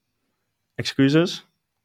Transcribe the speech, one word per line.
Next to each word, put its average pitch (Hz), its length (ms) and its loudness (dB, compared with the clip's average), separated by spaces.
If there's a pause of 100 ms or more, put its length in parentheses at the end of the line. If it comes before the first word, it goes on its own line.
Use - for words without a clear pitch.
(760)
Excuses." 139 720 0 (380)